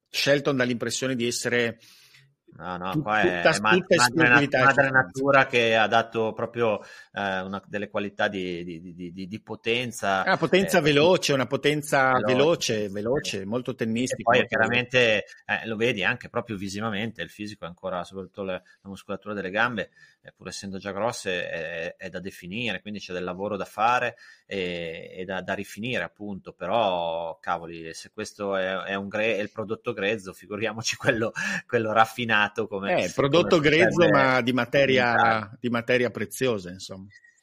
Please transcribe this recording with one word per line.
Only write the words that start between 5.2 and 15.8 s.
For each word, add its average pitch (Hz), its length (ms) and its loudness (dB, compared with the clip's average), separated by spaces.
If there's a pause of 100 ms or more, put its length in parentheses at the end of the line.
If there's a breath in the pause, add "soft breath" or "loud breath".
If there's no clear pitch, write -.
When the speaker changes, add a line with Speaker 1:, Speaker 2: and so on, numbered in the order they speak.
Speaker 2:
che 117 280 4
ha 110 120 6
dato 113 460 2
proprio, 113 480 -2
eh, 95 600 -6
una 98 260 -8
delle 101 220 -8
qualità 101 400 -2
di, 90 340 -4
di, 87 300 -12
di, 87 180 -10
di, 92 160 -10
di 104 140 -10
potenza, 110 840 -2
Speaker 1:
È - 40 -2
una 185 100 2
potenza 180 400 2
Speaker 2:
eh, 170 40 6
Speaker 1:
veloce, 151 520 4
una 131 120 0
potenza 139 680 0
Speaker 2:
veloce, 120 200 2
Speaker 1:
veloce, 127 540 2
Speaker 2:
sì. 95 60 -10
Speaker 1:
veloce, 104 520 -4
molto 123 260 -4
Speaker 2:
E 123 40 -12
Speaker 1:
tennistico, 117 560 -2
Speaker 2:
poi 127 80 6
Speaker 1:
molto 127 160 0
veloce. 117 320 0
Speaker 2:
chiaramente, 113 380 4 (200 loud breath)
eh, 95 220 -4
lo 110 80 -4
vedi 113 300 0